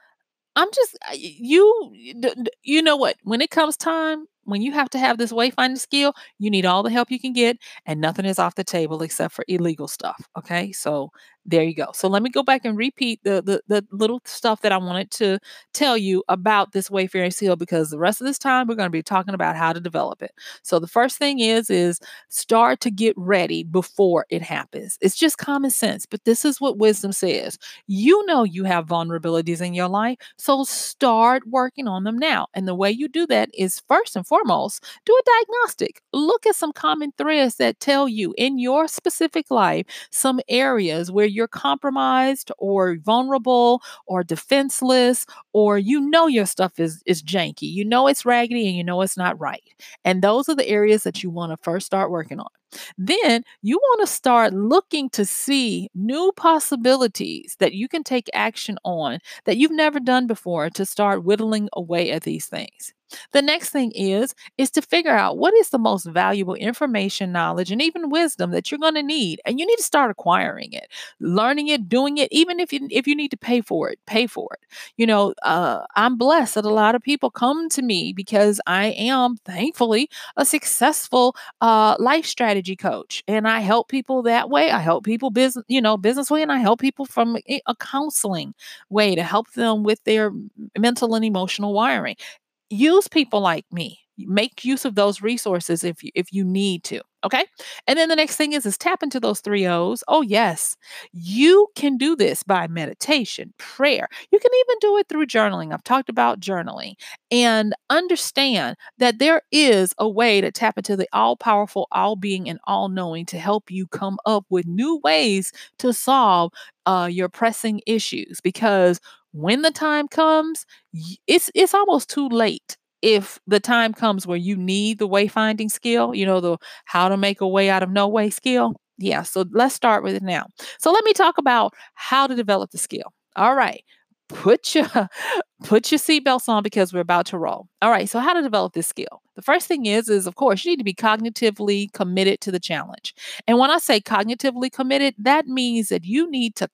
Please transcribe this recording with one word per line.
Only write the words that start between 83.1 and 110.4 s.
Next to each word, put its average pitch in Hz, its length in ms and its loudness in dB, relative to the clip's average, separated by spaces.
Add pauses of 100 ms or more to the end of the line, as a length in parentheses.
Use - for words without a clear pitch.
And 214 220 0
I 220 100 2
help 220 300 2
people 262 340 -2
that 233 280 0
way. 294 200 4
I 233 80 0
help 165 260 0
people 233 260 -2
business, 254 360 0
you 262 140 2
know, 214 160 2
business 247 340 -2
way, 302 120 2
and 302 100 -2
I 269 60 0
help 226 220 4
people 269 260 -2
from 233 320 -2 (100)
a, 277 180 -4
a 233 80 -2
counseling 214 800 -4 (340)
way 202 280 2
to 170 80 0
help 208 300 0
them 226 280 0
with 214 220 2
their 214 220 2
m-, 202 240 -8 (280)
mental 233 380 2
and 220 80 0
emotional 202 480 -2
wiring. 214 420 -2 (580)
Use 311 360 4
people 247 320 0
like 165 320 0
me. 170 260 -10 (180)
Make 202 480 -2
use 254 200 -2
of 233 100 -4
those 202 260 2
resources 190 640 -2
if 170 220 -6
you, - 100 -14
if 180 180 -4
you 196 120 -2
need 185 400 -2
to, - 160 -10 (240)
okay? 254 200 0 (440)
And 277 100 2
then 330 100 2
the 330 60 2
next 311 220 0
thing 302 160 0
is, 294 120 -2
is 202 140 -4
tap 359 240 -2
into 277 160 -4
those 220 220 -2
three 202 260 0
O's. 180 400 -2
Oh, 311 160 4
yes. 208 540 0 (360)
You 262 640 4
can 277 220 0
do 285 180 0
this 180 300 0
by 180 240 0
meditation, 170 920 -4
prayer. - 480 -2 (240)
You 415 80 8
can 494 160 4
even 494 260 4
do 415 180 4
it 403 100 0
through 302 180 -2
journaling. 185 480 0
I've 156 80 -12
talked 262 260 0
about 233 300 0
journaling. 180 560 -8 (380)
And 226 420 2 (140)
understand 269 880 0 (220)
that 240 200 2
there 311 320 4
is 233 480 4
a 220 100 0
way 214 320 2